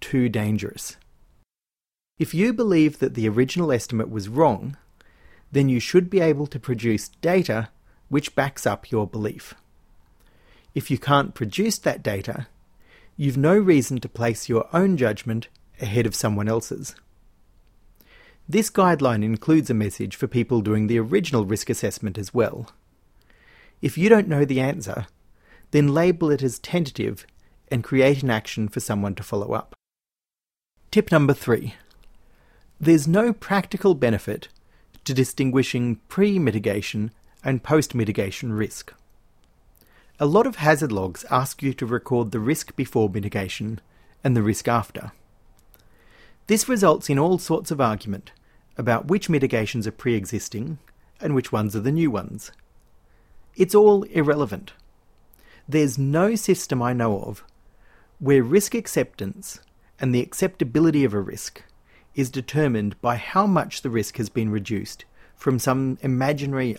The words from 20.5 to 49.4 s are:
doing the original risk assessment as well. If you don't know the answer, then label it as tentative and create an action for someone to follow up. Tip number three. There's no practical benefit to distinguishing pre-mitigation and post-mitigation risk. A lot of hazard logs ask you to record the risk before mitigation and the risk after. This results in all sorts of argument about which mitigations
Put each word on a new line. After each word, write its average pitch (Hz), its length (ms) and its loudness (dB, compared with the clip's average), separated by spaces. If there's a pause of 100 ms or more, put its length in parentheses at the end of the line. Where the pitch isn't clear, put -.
doing 107 280 2
the 117 100 2
original 127 480 0
risk 104 240 -4
assessment 107 480 -4
as 101 160 -8
well. 117 360 -2 (1080)
If 139 160 -4
you 175 120 2
don't 214 200 6
know 147 160 2
the 131 160 0
answer, 131 460 -4 (640)
then 143 240 4
label 170 360 2
it 135 120 0
as 127 160 -2
tentative 120 680 -4 (420)
and 123 140 -2
create 135 400 4
an 131 80 0
action 107 380 -4
for 123 120 -8
someone 101 340 -4
to - 80 -14
follow 107 300 -6
up. - 220 -8 (1160)
Tip 214 200 2
number 143 240 6
three. 113 400 -2 (1080)
There's 151 280 4
no 214 240 4
practical 196 640 0
benefit 113 540 -2 (560)
to 135 100 -4
distinguishing 127 800 0 (120)
pre-mitigation 110 1000 0 (320)
and 131 200 -2
post-mitigation 113 880 -2
risk. - 420 -8 (1200)
A 147 80 2
lot 202 200 6
of 240 100 -6
hazard 147 360 2
logs 95 380 -4
ask 131 320 -2
you 131 120 -2
to 127 120 -6
record 117 440 -2
the 113 100 -4
risk 135 360 -2
before 117 320 0
mitigation 101 720 -6 (420)
and 131 140 2
the 110 60 2
risk 107 260 0
after. - 440 -4 (1300)
This 214 220 2
results 196 420 4
in 139 80 2
all 175 200 2
sorts - 320 -2
of 147 100 -2
argument 107 520 -2 (460)
about 117 280 0
which 196 220 0
mitigations 120 580 0